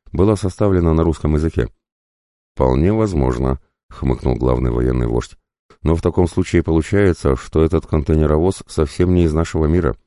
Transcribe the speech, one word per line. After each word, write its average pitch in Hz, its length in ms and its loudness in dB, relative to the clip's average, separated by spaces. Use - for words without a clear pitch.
была 101 240 2
составлена 92 580 0
на 80 100 2
русском 78 300 0
языке?» 76 360 -2
«Вполне 67 400 2
возможно», 67 680 0
хмыкнул 64 460 -2
главный 62 360 0
военный 62 360 -2
вождь. 58 300 -6
«Но 80 120 2
в 82 60 -4
таком 87 260 2
случае 90 360 0
получается, 82 720 0
что - 280 -2
этот 80 240 0
контейнеровоз 78 800 0
совсем 90 460 0
не 87 100 4
из 78 100 0
нашего 78 320 -2
мира». 78 300 0